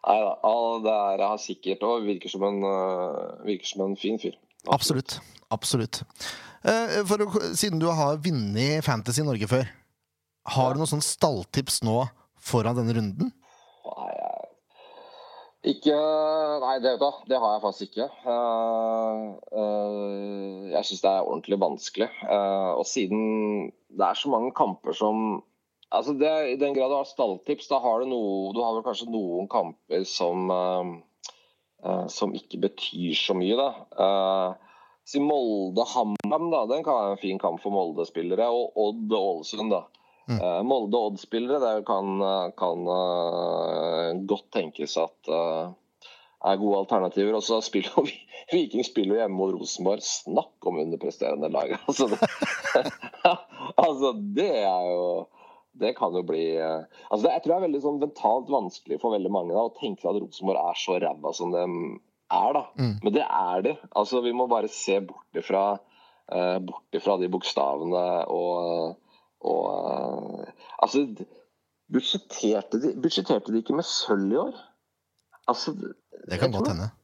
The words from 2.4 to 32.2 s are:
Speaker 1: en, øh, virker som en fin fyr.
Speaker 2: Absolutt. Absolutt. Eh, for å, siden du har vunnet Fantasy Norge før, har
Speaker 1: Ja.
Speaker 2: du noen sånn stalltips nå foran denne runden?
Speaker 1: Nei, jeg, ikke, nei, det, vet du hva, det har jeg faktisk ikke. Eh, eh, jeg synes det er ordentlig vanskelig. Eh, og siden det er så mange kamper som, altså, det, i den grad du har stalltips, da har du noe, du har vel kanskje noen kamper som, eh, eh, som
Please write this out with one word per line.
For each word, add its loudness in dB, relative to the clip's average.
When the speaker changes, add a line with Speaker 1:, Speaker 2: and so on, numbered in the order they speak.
Speaker 1:
en, 0
øh, -2
virker -4
som -4
en -2
fin -2
fyr. -8
Speaker 2:
Absolutt. 0
Absolutt. -2
Eh, 2
for 2
å, 2
siden 0
du 2
har 2
vunnet 0
Fantasy 0
Norge 0
før, 2
har 2
Speaker 1:
Ja. 0
Speaker 2:
du -2
noen 0
sånn 0
stalltips 0
nå 2
foran 2
denne 0
runden? -2
Speaker 1:
Nei, -8
jeg, -6
ikke, 4
nei, 2
det, 4
vet -2
du 4
hva, 2
det 2
har 4
jeg 0
faktisk -2
ikke. -4
Eh, 0
eh, -4
jeg 0
synes -6
det 6
er 2
ordentlig 0
vanskelig. 0
Eh, 2
og 0
siden 0
det 0
er 0
så -2
mange 0
kamper -2
som, 0
altså, 0
det, 4
i -2
den 0
grad 2
du 2
har -2
stalltips, -2
da 2
har 4
du -2
noe, -2
du 0
har 0
vel -4
kanskje -6
noen -2
kamper -2
som, 0
eh, 0
eh, -2
som -2